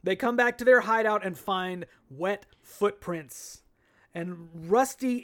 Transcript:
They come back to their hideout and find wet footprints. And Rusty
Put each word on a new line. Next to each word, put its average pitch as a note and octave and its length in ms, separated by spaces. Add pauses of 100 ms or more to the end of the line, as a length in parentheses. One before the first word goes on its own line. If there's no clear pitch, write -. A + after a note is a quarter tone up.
They F#3 100
come A#3+ 220
back A#3+ 220
to A#3+ 60
their B3 180
hideout G#3+ 440
and F3 100
find F#3 500 (220)
wet F#3 380 (160)
footprints. - 1000 (520)
And E3+ 400
Rusty A#3+ 680